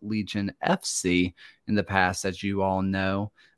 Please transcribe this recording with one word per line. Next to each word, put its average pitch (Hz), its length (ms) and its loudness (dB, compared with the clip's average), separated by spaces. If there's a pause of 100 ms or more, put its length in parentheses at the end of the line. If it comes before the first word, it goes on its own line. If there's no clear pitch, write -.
Legion 104 500 -4 (100)
F - 220 2
C 90 480 0 (360)
in 104 80 0
the 98 80 2
past, 92 400 2
as 92 180 -6
you 98 200 0
all 95 200 2
know. 95 480 -2 (260)